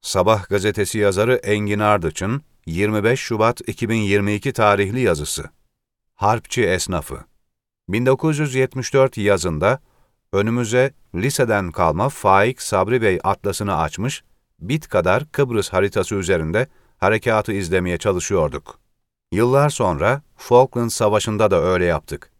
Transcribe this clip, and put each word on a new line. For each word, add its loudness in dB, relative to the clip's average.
Sabah 0
gazetesi -2
yazarı 2
Engin -2
Ardıç'ın 0
yirmi -2
beş 2
Şubat -2
iki -6
bin 0
yirmi 0
iki -4
tarihli 2
yazısı. -2
Harpçi 0
esnafı. -4
Bin -2
dokuz 0
yüz -2
yetmiş -2
dört 2
yazında 0
önümüze 0
liseden 0
kalma 0
Faik 2
Sabri 0
Bey 2
atlasını -2
açmış, -4
bit -6
kadar 0
Kıbrıs -2
haritası -2
üzerinde 0
harekatı 0
izlemeye -2
çalışıyorduk. -2
Yıllar 2
sonra 0
Falkland 2
Savaşı'nda 0
da 4
öyle 2
yaptık. -4